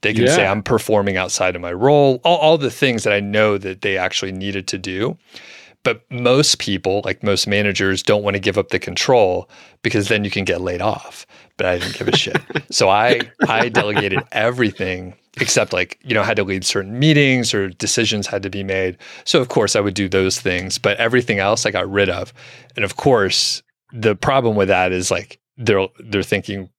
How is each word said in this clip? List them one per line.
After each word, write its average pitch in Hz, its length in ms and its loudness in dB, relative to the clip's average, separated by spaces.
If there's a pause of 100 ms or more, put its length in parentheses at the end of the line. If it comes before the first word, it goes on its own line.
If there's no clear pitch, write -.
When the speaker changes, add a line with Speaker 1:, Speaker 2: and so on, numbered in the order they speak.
Speaker 1:
They 107 120 0
can 120 140 4
say, 123 160 4
Speaker 2:
Yeah. 95 80 2
Speaker 1:
"I'm 101 120 -2
performing 104 540 0
outside 92 380 0
of 87 60 -10
my 87 100 -8
role," 135 520 4
all, 170 140 2
all 156 200 4
the 135 140 -2
things 120 320 0
that 107 100 2
I 101 60 2
know 104 380 0
that 95 240 -8
they 98 160 0
actually 95 340 -4
needed 95 380 -6
to 98 80 -6
do. 92 400 -4 (680)
But 113 280 -2
most 123 480 2
people, 98 460 -2
like, 98 180 -6
most 101 240 0
managers, 101 560 0
don't 104 200 2
wanna 101 160 -2
give 98 180 0
up 98 120 -2
the 95 100 -2
control, 92 680 2 (320)
because 104 280 0
then 104 160 0
you 98 60 -4
can 101 120 -4
get 90 180 -2
laid 90 200 -4
off. - 440 -6 (300)
But 92 120 -2
I 90 120 0
didn't 107 180 -8
give - 100 -4
a - 100 0
shit. - 200 -2 (180)
Speaker 2:
<laughs> - 160 -6
Speaker 1:
So - 180 2
I, 117 320 4 (260)
I 117 220 0
delegated 104 500 0 (120)
everything 101 840 -2 (260)
except, - 320 0
like, 90 300 -2
you 123 100 -4
know, 107 80 2
I 90 40 0
had 110 100 0
to 101 80 0
lead 95 220 -4
certain 101 340 -4
meetings 139 540 4
or 98 160 -2
decisions 107 580 -2
had 98 160 -4
to 98 60 -6
be 98 140 -6
made. 95 340 -2 (260)
So - 180 2
of 123 60 -2
course - 280 0
I 110 40 4
would 101 160 0
do 98 140 0
those 95 300 0
things, 90 380 -4
but 101 200 0
everything 117 420 0
else 101 260 0
I 107 60 0
got 95 180 -2
rid 98 200 2
of. 92 220 -6 (440)
And 104 100 -2
of 95 120 -8
course, - 680 2 (280)
the 110 240 0
problem 120 400 0
with 98 120 2
that 92 240 2
is, 92 180 -2
like, - 300 -4 (180)
they're, 104 300 2 (120)
they're 101 220 -4
thinking 98 580 -4